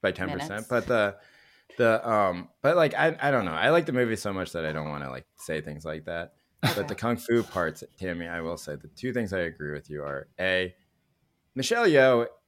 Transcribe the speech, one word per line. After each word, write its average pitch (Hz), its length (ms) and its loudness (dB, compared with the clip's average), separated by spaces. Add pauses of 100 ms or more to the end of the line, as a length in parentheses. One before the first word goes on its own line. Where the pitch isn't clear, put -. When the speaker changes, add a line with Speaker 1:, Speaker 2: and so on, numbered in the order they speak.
Speaker 1:
by 95 100 2
ten 92 180 -4
percent. 92 200 -6
Speaker 2:
Minutes. 107 180 -8
Speaker 1:
But 120 180 0
the, 107 300 2 (600)
the, 117 300 4
um, 95 400 2 (140)
but, 160 140 4
like, 160 180 4
I, 160 260 2
I 139 120 2
don't 117 120 2
know. 85 100 -2
I 98 160 4
like 165 160 4
the - 60 -4
movie 120 240 0
so 101 160 -6
much 92 200 -6
that 82 120 -4
I 78 80 -2
don't 76 160 -4
wanna, 71 220 -8
like, 65 160 -14 (100)
say 80 240 -6
things 76 240 -12
like 78 200 -8
that. 85 300 -8 (280)
But 117 160 0
Speaker 2:
Okay. 95 100 -2
Speaker 1:
the 101 60 -6
kung 117 240 -2
fu 117 240 2
parts, 82 420 -4 (140)
Tammy, 85 280 -6
I 85 140 -8
will 82 160 -6
say 76 200 -10
the 76 120 -18
two 123 240 -8
things 110 220 -4
I 92 60 0
agree 76 320 -6
with 73 180 -10
you 73 120 -8
are, 71 260 -8 (120)
A, 92 340 0 (800)
Michelle 233 320 0
Yeoh 131 400 6 (220)